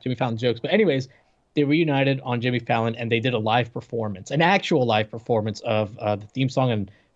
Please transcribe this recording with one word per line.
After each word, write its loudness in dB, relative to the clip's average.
Jimmy -4
Fallon -4
jokes. -2
But -6
anyways, 2
they 2
reunited 2
on -4
Jimmy 0
Fallon, 0
and -4
they 2
did -2
a 0
live 0
performance, -8
an 2
actual 2
live 2
performance -2
of, -2
uh, 0
the -10
theme -2
song. 0
And -2